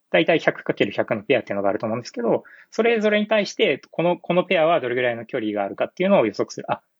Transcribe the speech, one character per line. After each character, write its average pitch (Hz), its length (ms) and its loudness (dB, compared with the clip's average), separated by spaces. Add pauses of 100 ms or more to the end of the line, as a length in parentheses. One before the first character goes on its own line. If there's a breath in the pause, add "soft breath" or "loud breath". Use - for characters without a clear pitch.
(100)
大 175 160 2
体 - 140 2
百 - 240 -2
か - 100 -2
け 131 100 0
る 101 80 -2
百 113 220 -4
の 104 80 -6
ペ 131 140 2
ア 110 40 0
っ - 40 -8
て - 80 -8
い - 20 -4
う - 20 -2
の 101 60 -2
が 98 60 0
あ 98 40 2
る 98 60 -4
と 120 80 -4
思 107 80 -4
う 120 40 -6
ん - 20 -8
で 123 60 -16
す - 40 -14
け 247 100 -8
ど、 202 220 0 (300 loud breath)
そ 220 100 -2
れ 233 180 2
ぞ 208 100 2
れ 208 100 2
に 208 80 -4
対 214 180 2
し - 80 -12
て、 180 260 0 (100)
こ - 120 -4
の、 175 160 2
こ - 160 -4
の 175 100 4
ペ 180 140 0
ア 156 80 4
は 165 140 2
ど 127 80 -4
れ 123 80 -2
ぐ 127 60 0
ら 123 100 0
い 117 40 -6
の 117 80 -10
距 131 140 -6
離 107 140 -4
が 104 100 -2
あ 98 60 -2
る 101 80 -10
か 120 80 -2
っ - 100 -8
て - 80 -4
い 185 40 2
う 196 40 2
の 190 100 6
を 120 60 2
予 101 60 -2
測 - 180 -4
す - 100 -12
る。 - 100 -10
あ、 - 120 -4 (180)